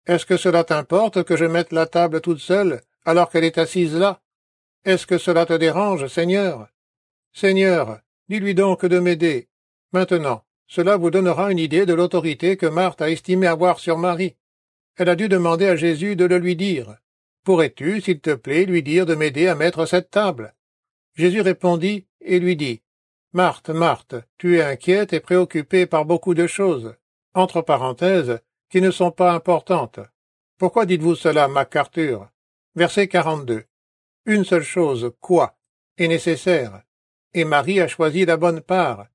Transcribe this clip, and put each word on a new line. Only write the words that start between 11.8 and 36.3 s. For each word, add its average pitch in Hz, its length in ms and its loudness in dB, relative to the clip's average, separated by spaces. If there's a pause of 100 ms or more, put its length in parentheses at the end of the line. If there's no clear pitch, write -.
de 175 80 0
l'autorité 170 640 0
que 190 100 -4
Marthe 165 360 -4
a 151 80 -2
estimé 180 360 -2
avoir 170 320 0
sur 165 200 -4
Marie. 175 400 -4 (580)
Elle 180 140 0
a 175 60 4
dû 208 120 -2
demander 175 400 2
à 180 80 4
Jésus 165 400 -2
de 175 80 2
le 180 140 2
lui 175 180 -2
dire. « 156 400 -6 (480)
Pourrais-tu, 175 580 0
s'il 170 200 -4
te 156 120 -2
plaît, 147 320 0
lui 175 160 -2
dire 160 240 0
de 165 80 0
m'aider 151 340 0
à 170 80 0
mettre 160 300 -2
cette 180 240 -2
table ? » 170 460 -2 (600)
Jésus 180 260 0
répondit 180 640 -2 (140)
et 180 180 0
lui 180 160 0
dit, « 131 260 -6 (520)
Marthe, 175 360 -2
Marthe, 156 460 -2 (220)
tu 175 200 2
es 160 60 4
inquiète 180 500 -2
et 156 60 -2
préoccupée 180 640 0
par 156 200 -2
beaucoup 170 280 0
de 165 140 2
choses, 143 480 -2 (380)
entre 185 280 0
parenthèses, 131 800 0 (300)
qui 185 120 2
ne 185 100 4
sont 175 200 0
pas 180 220 2
importantes. » 165 640 -2 (580)
Pourquoi 202 280 0
dites-vous 170 300 0
cela, 151 320 2
MacArthur ? 139 800 -2 (460)
Verset 175 320 2
quarante-deux. 147 580 -2 (600)
Une 214 200 2
seule 170 180 0
chose, 135 560 -2
quoi, 160 380 0 (400)
est 175 100 0
nécessaire. 160 720 -2 (520)